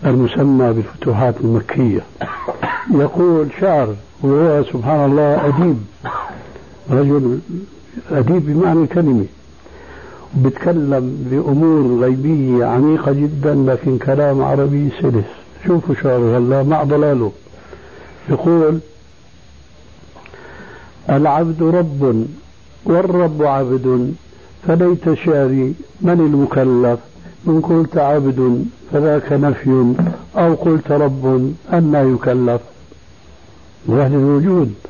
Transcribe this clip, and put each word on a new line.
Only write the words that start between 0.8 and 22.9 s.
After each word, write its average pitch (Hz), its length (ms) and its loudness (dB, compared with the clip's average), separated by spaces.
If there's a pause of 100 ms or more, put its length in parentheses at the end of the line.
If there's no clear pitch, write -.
المكية 113 600 0 (920)
يقول 156 540 2 (140)
شعر، 143 340 0 (260)
وهو 147 420 2
سبحان 139 480 0
الله 147 360 2
أديب، 143 300 0 (1120)
رجل 135 500 0 (720)
أديب 151 340 0
بمعنى 165 380 2
الكلمة، 143 420 0 (1120)
بتكلم 135 960 -2
بأمور 143 680 2
غيبية 131 640 0
عميقة 139 460 0
جدًا، 147 440 -2
لكن 131 420 0
كلام 135 440 0
عربي 143 480 0 (120)
سلس. 117 240 0 (420)
شوفوا 165 280 0
شعره 123 420 0
هلا 131 260 2
مع 151 200 0
ضلاله، 143 480 0 (960)
يقول: 160 500 2 (2250)
"العبد 156 540 0
رب 139 640 0 (600)
والرب 175 580 0